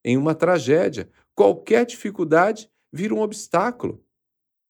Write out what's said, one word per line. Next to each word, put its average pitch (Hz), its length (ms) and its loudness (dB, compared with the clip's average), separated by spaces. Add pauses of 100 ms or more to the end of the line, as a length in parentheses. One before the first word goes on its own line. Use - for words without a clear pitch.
em 123 140 0
uma 151 180 0
tragédia. 156 720 0 (240)
Qualquer 208 520 2
dificuldade 196 840 0 (220)
vira 202 220 -6
um 214 80 -2
obstáculo. 208 840 -4 (640)